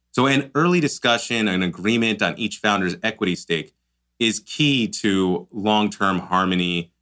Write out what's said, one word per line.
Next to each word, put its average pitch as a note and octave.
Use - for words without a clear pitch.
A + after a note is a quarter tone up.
So B2+
an C3+
early F3
discussion, A#2
an F#2
agreement G#2
on F2
each G#2+
founder's G2
equity F#2+
stake -
is A2+
key C#3
to F#2+
long-term G#2
harmony, F2+